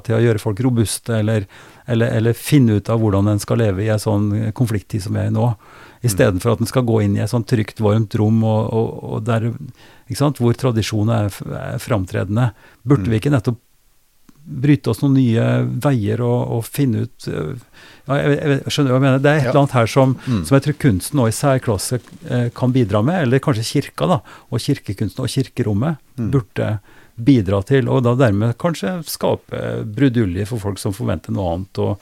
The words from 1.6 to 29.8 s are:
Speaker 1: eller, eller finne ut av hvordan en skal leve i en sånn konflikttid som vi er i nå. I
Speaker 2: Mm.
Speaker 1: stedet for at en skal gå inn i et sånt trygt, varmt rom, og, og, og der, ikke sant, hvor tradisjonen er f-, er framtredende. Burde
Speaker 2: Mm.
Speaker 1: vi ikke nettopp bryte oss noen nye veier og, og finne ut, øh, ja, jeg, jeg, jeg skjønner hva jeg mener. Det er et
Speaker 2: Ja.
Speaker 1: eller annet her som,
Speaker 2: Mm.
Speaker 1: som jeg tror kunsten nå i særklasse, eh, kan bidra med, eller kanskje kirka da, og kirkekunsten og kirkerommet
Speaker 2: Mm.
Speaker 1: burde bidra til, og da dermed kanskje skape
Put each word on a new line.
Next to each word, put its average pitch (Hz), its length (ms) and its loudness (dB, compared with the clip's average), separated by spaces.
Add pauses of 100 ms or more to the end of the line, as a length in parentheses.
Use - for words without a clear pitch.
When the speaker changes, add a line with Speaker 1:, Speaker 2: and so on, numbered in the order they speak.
Speaker 1:
eller, 117 240 0
eller 113 240 0
finne 123 400 4
ut 101 160 -2
av 117 80 0
hvordan 101 300 2
en 101 100 0
skal 117 160 -2
leve 101 240 0
i 110 80 -2
en 107 80 2
sånn 104 300 0 (260)
konflikttid 107 480 -2
som 107 160 -4
vi 101 60 -2
er 107 80 0
i - 20 0
nå. 110 140 2 (560)
I - 20 -6
Speaker 2:
Mm. 113 80 2
Speaker 1:
stedet 101 300 2
for 117 100 2
at 110 80 -2
en 117 80 -2
skal 127 160 0
gå 113 160 2
inn 101 160 2
i 107 80 0
et 107 80 -6
sånt 120 160 -2
trygt, 110 320 -2
varmt 107 400 2
rom, 110 240 4
og, 110 240 0
og, 113 340 -2 (140)
og 113 80 -6
der, 113 220 0 (580)
ikke 117 160 -8
sant, 143 160 0
hvor 117 160 2
tradisjonen 110 560 0
er 107 240 0
f-, - 80 -18
er - 400 -8
framtredende. 107 720 -2 (340)
Burde 110 240 2
Speaker 2:
Mm. - 0 -
Speaker 1:
vi 110 80 2
ikke 147 160 0
nettopp 120 240 0 (880)
bryte 143 460 0
oss - 100 -4
noen 135 140 4
nye 117 260 4 (400)
veier 110 400 0
og, 123 320 0
og 117 80 -2
finne 117 400 -2
ut, - 240 -12
øh, 98 300 -6 (500)
ja, 135 80 -2
jeg, 147 220 2
jeg, 139 260 0
jeg 117 80 -6
skjønner 135 220 2
hva 131 80 2
jeg - 20 4
mener. 135 160 4
Det 143 120 4
er 156 100 2
et - 20 2
Speaker 2:
Ja. 120 60 0
Speaker 1:
eller 139 160 4
annet 131 100 -4
her 117 160 4
som, 131 220 4 (120)
Speaker 2:
Mm. 107 220 -2
Speaker 1:
som 139 80 4
jeg 139 80 4
tror 147 220 -2
kunsten 123 340 0
nå 120 80 4
i 110 80 0
særklasse, 127 640 0 (300)
eh, 123 160 0 (100)
kan 127 160 0
bidra 110 320 2
med, 170 200 0
eller 127 200 2
kanskje 113 240 0
kirka - 400 -2
da, 170 140 0 (280)
og 117 140 -4
kirkekunsten 107 560 -4
og 131 80 -4
kirkerommet 120 720 -2 (200)
Speaker 2:
Mm. 120 140 -4
Speaker 1:
burde 107 480 -2 (420)
bidra 101 440 4
til, 131 240 2
og 127 140 2
da 120 120 2
dermed 117 420 2
kanskje 175 460 -4
skape 117 800 -6